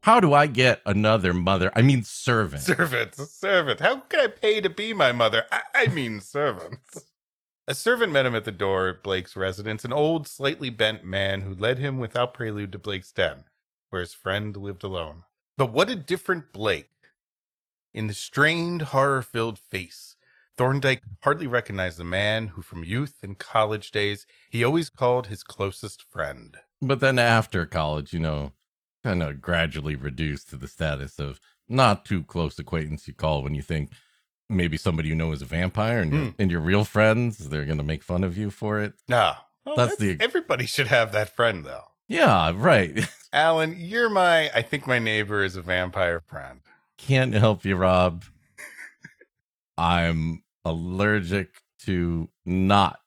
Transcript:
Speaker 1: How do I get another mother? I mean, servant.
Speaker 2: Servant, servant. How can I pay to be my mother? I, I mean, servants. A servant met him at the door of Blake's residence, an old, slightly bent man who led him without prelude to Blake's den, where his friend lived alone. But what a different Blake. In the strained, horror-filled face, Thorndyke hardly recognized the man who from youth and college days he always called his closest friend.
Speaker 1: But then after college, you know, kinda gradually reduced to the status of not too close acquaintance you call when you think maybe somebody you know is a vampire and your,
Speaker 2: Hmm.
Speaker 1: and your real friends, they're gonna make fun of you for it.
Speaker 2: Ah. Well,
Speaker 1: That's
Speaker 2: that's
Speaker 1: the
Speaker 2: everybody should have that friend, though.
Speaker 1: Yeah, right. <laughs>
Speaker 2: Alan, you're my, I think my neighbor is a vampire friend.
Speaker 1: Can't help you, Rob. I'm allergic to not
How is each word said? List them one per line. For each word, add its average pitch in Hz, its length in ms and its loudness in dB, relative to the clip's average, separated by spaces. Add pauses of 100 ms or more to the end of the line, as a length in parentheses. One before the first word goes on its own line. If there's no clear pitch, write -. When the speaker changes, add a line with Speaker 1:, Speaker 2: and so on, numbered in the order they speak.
Speaker 1:
How 220 180 6
do 160 120 6
I 147 140 6
get 127 380 4
another 101 480 4
mother? 92 420 2
I 113 60 4
mean, 131 220 6
servant. 98 600 -2
Speaker 2:
Servant, 131 520 -2
servant. 156 680 -2
How 226 180 2
can 311 220 -2
I 277 60 2
pay 214 340 0
to 185 80 0
be 214 240 -6
my 147 180 4
mother? 113 400 2
I, 110 100 -2 (140)
I 240 120 4
mean, 117 340 -4
servants. 120 840 -6 (640)
A 135 80 -6
servant 233 380 0
met 139 120 4
him 123 80 0
at 110 120 -2
the 113 80 -6
door 95 340 0
of 90 160 -8
Blake's 95 320 -4
residence, 95 480 -6
an 123 80 -8
old, 151 340 0
slightly 139 440 -6
bent 110 340 -2
man 98 380 -2
who 98 120 -8
led 113 260 -2
him 135 200 -4
without 123 340 -4
prelude 104 380 -8
to 101 80 -14
Blake's 98 320 -10
den, 71 320 0 (460)
where 92 100 -4
his 87 140 -8
friend 104 420 -4
lived 101 300 -12
alone. 85 380 -10 (340)
But 131 160 0
what 180 160 4
a 254 80 -4
different 170 560 -6
Blake. 98 340 -2 (1080)
In 107 140 -6
the 104 60 -6
strained, 165 680 0
horror-filled 131 760 0
face, - 560 -12 (420)
Thorndyke 131 460 2 (200)
hardly 156 220 0
recognized 98 520 -2
the 87 80 -10
man 104 420 -2
who 95 140 -14
from 85 240 -12
youth 123 360 -6
and 98 160 -14
college 107 540 -2
days 104 340 -2 (240)
he 117 140 -2
always 151 260 2
called 123 380 0
his 101 160 -12
closest - 580 -8
friend. 71 540 -10 (260)
Speaker 1:
But 131 200 0
then 131 180 2
after 113 460 2
college, 76 480 -4
you 85 80 -4
know, 73 320 -4 (500)
kinda 85 300 -2
gradually 78 640 -2
reduced 69 540 -6
to 71 80 -14
the 64 100 -12
status 71 520 -6
of 69 200 -8 (300)
not 120 340 2
too 92 200 -2
close 82 360 -4
acquaintance 76 480 -6
you 71 60 -16
call 76 300 0
when 71 120 -4
you 69 60 -6
think 76 300 -4 (580)
maybe 87 260 0
somebody 80 320 -2
you 78 80 0
know 80 160 0
is 71 100 -6
a 69 40 -10
vampire 95 540 -2
and 80 120 0
your, 151 140 0
Speaker 2:
Hmm. 110 120 -6
Speaker 1:
and 95 140 2
your 85 80 0
real 95 240 2
friends, 110 640 2
they're 76 160 -4
gonna 76 180 -2
make 76 200 -4
fun 90 220 -2
of 87 120 -4
you 104 120 -4
for 104 320 -4
it. 104 120 -6 (160)
Speaker 2:
Ah. 110 360 2 (200)
Well, 294 120 -6
Speaker 1:
That's 123 200 2
Speaker 2:
that's - 40 -2
Speaker 1:
the 95 180 0
Speaker 2:
everybody 226 460 -2
should 135 220 -2
have 113 260 4
that 107 200 -2
friend, 104 320 0
though. 67 200 -14 (240)
Speaker 1:
Yeah, 110 440 4
right. 104 540 2 (120)
<laughs> - 120 -20
Speaker 2:
Alan, 160 460 2
you're 214 320 -2
my, 170 440 4
I 117 100 0
think 139 220 -6
my 127 140 2
neighbor 107 460 0
is 92 100 -6
a 92 60 -10
vampire 90 580 0
friend. 69 400 -16 (380)
Speaker 1:
Can't 131 360 0
help 107 300 4
you, 98 140 0
Rob. 90 480 2 (1500)
I'm 82 640 2 (220)
allergic 92 960 -2 (240)
to 85 440 0 (160)
not 95 600 2